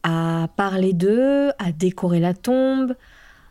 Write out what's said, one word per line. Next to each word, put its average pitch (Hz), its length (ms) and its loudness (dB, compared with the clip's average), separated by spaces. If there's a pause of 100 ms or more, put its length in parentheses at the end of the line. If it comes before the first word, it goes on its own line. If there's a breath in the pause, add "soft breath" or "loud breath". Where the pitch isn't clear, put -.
à 165 540 -2
parler 190 380 0
d'eux, 262 640 2
à 175 140 -4
décorer 175 480 0
la 175 120 0
tombe. 262 640 0 (560 soft breath)